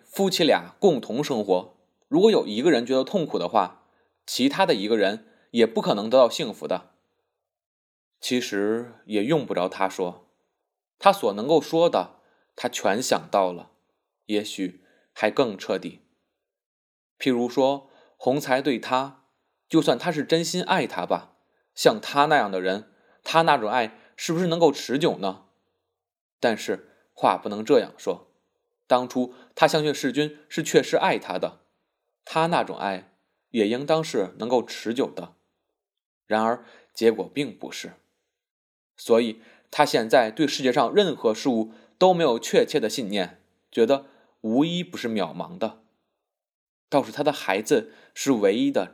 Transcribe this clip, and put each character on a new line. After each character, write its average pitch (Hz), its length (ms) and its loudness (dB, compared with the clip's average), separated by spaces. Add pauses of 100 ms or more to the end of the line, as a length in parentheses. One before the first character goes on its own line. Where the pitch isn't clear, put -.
夫 196 240 0
妻 - 140 0
俩 90 360 2
共 160 220 4
同 117 200 -6
生 127 220 -4
活， 92 320 -2 (320)
如 165 140 2
果 220 100 8
有 147 160 2
一 107 140 -4
个 165 100 4
人 120 140 2
觉 131 100 0
得 131 80 2
痛 170 220 -2
苦 107 120 -4
的 87 120 -2
话， 98 400 0 (360)
其 123 220 0
他 185 180 2
的 160 100 4
一 101 120 -2
个 113 80 2
人 104 320 0 (220)
也 117 160 4
不 - 160 0
可 143 140 0
能 104 140 -4
得 127 80 4
到 120 120 8
幸 113 240 -6
福 78 140 -10
的。 90 260 -6 (1300)
其 123 180 -2
实 113 540 -4 (120)
也 104 180 -2
用 143 200 0
不 98 120 -8
着 87 120 0
他 95 220 -2
说， 90 400 -8 (720)
他 196 120 6
所 110 220 0
能 107 140 -6
够 156 120 4
说 165 300 2
的， 92 320 -2 (340)
他 120 140 -6
全 107 320 -2
想 101 300 -2
到 95 200 2
了， 87 200 -16 (560)
也 104 160 -2
许 - 400 -8 (280)
还 107 200 0
更 110 260 -2
彻 95 220 -4
底。 87 220 -14 (1160)
譬 135 140 -2
如 120 180 -2
说， 135 400 -2 (280)
洪 131 220 -2
财 135 220 -2
对 139 160 -2
他， 131 480 -6 (420)
就 160 140 2
算 147 160 0
他 175 140 -4
是 151 120 -4
真 165 220 0
心 180 160 -4
爱 170 240 0
他 90 200 -6
吧， - 300 -6 (380)
像 117 260 4
他 143 260 2
那 151 120 4
样 104 140 0
的 92 100 -2
人， 95 320 -4 (300)
他 160 180 2
那 160 160 4
种 107 120 -4
爱 120 300 -2 (160)
是 - 160 -6
不 165 80 -2
是 185 60 0
能 165 140 -2
够 160 120 6
持 - 280 -4
久 160 180 0
呢？ 95 300 -8 (920)
但 117 160 2
是 - 360 -8 (220)
话 104 240 2
不 - 120 -10
能 104 160 -8
这 135 140 4
样 95 180 -2
说， - 340 -8 (560)
当 127 200 0
初 123 260 -4 (220)
他 160 120 4
相 156 140 0
信 151 120 0
世 135 180 -4
钧 147 260 -4 (100)
是 - 140 -6
确 156 200 2
实 - 160 0
爱 165 200 0
他 92 220 -8
的， 87 220 -6 (640)
他 160 240 -2
那 151 160 0
种 - 140 -10
爱 92 360 -8 (380)
也 107 160 2
应 123 180 -4
当 160 180 0
是 127 340 -4
能 113 120 -6
够 123 140 2
持 - 300 -8
久 120 180 -2
的。 - 240 -14 (920)
然 107 160 0
而 117 220 -2 (280)
结 113 180 4
果 92 200 -4
并 135 240 -6
不 - 160 -16
是， - 220 -14 (1040)
所 117 240 2
以 113 200 -6 (280)
他 147 160 2
现 120 240 0
在 117 220 4
对 147 160 0
世 - 160 -6
界 127 100 2
上 123 200 2
任 175 220 2
何 110 180 0
事 135 160 -4
物 110 220 -2 (260)
都 185 160 6
没 170 100 0
有 120 160 2
确 143 260 2
切 143 140 -2
的 110 100 -2
信 110 200 -6
念， 95 340 -6 (280)
觉 117 140 4
得 135 220 2 (340)
无 120 240 2
一 175 180 -2
不 143 140 -14
是 120 100 -8
渺 101 280 -4
茫 87 220 -12
的。 - 260 -8 (1040)
倒 139 140 0
是 110 80 -14
他 147 120 -6
的 147 80 0
孩 101 300 -4
子 110 300 0 (220)
是 - 200 -2
唯 101 220 2
一 139 160 0
的 98 220 -2